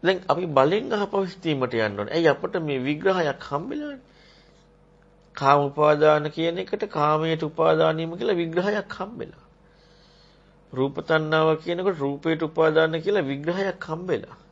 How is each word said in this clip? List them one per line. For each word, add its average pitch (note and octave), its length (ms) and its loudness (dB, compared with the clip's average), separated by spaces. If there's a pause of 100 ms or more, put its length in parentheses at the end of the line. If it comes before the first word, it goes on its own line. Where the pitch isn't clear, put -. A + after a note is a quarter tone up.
දැන් F#3 220 2
අපි E3+ 240 0
බලෙන් E3 440 2
අහපව G3+ 320 -2
හිතීමට C3+ 500 -2
යන්න G#2+ 240 0
ඕනේ. G#2 160 -4
ඇයි E3 140 4
අපට - 300 0
මේ D3 220 -2
විග්‍රහයක් D3+ 640 0
හම්බෙලානේ? C4+ 600 -8 (1300)
කාම C#3+ 280 4
උපාදාන D3+ 680 4
කියන E3+ 280 -2
එකට G3+ 300 -4
කාමයට D#3 540 0
උපාදානීයම D#3+ 720 2
කියලා G#3+ 220 -2
විග්‍රහයක් F3+ 540 -2
හම්බෙලා. - 540 -12 (1300)
රූප C3+ 280 -2
තණ්හාව D#3 480 2 (100)
කියනකොට F3 400 -4
රූපයට C#3+ 440 -2
උපාදාන D#3+ 580 2
කියලා G3 220 0
විග්‍රහයක් E3+ 600 -4
හම්බෙලා. D#3+ 540 -6 (160)